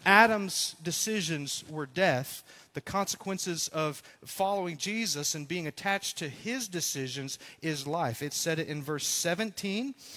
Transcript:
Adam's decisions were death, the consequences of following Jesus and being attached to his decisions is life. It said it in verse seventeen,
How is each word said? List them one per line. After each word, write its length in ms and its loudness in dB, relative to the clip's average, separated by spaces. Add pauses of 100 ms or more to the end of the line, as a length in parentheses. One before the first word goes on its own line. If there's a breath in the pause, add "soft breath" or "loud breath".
Adam's 800 8
decisions 840 -2
were 200 -6
death, 560 2 (300 loud breath)
the 80 -6
consequences 880 -2
of 320 -2 (220 loud breath)
following 540 0
Jesus 580 -2
and 120 -6
being 200 -2
attached 520 -2
to 100 -4
his 380 -6
decisions 720 -4 (240 loud breath)
is 240 -2
life. 340 0
It 100 -4
said 280 0
it 80 -4
in 160 -4
verse 240 -4
seventeen, 880 -2 (220 loud breath)